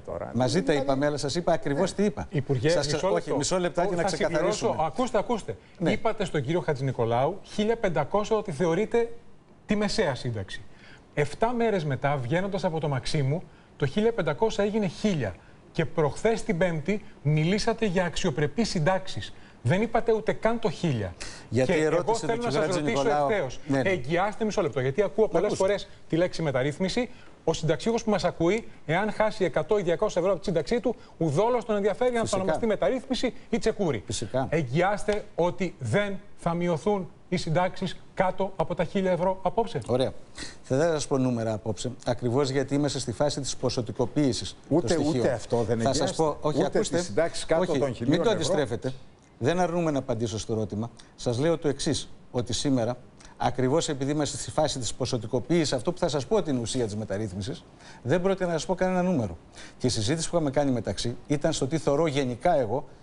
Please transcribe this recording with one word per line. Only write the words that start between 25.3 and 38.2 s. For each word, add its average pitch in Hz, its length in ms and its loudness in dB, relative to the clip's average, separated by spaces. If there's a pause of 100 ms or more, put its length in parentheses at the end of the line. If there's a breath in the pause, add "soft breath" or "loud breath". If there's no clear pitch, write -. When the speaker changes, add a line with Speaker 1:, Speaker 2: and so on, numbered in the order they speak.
Speaker 3:
πολλές 170 160 2
Speaker 2:
ακούσω. 190 180 0
Speaker 3:
φορές 190 240 0 (200 loud breath)
τη 160 80 0
λέξη 175 260 0
μεταρρύθμιση. 147 680 0 (340 loud breath)
Ο 160 80 2
συνταξιούχος 165 520 0
που 214 60 0
μας 185 140 2
ακούει, 175 440 2 (180 loud breath)
εάν 196 260 0
χάσει 214 320 0
εκατό 165 340 2
ή 202 40 0
διακόσια 170 380 0
ευρώ 190 120 4
από 175 80 -2
τη - 60 -10
σύνταξή 170 340 0
του, 240 160 -2 (220 loud breath)
ουδόλως 214 460 2
τον 214 120 0
ενδιαφέρει 202 340 2
αν 240 40 0
θα 226 60 0
Speaker 2:
Φυσικά. 208 220 0
Speaker 3:
ονομαστεί 185 240 0
μεταρρύθμιση 226 680 0 (160 loud breath)
ή 226 80 0
τσεκούρι. 156 480 0
Speaker 2:
Φυσικά. 117 440 -2
Speaker 3:
Εγγυάστε 175 760 0 (100)
ότι 175 440 0
δεν 196 400 0 (180)
θα 170 180 -2
μειωθούν 175 560 0 (180)
οι 180 80 0
συντάξεις 175 600 0 (180)
κάτω 190 420 0